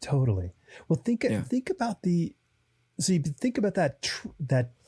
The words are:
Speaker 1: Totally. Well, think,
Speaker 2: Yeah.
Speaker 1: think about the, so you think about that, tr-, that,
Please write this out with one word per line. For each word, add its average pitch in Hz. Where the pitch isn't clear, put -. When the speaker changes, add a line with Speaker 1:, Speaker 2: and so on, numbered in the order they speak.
Speaker 1:
Totally. 107
Well, 165
think, 233
Speaker 2:
Yeah. 214
Speaker 1:
think 254
about 240
the, 175
so 185
you 175
think 165
about 208
that, 156
tr-, -
that, 127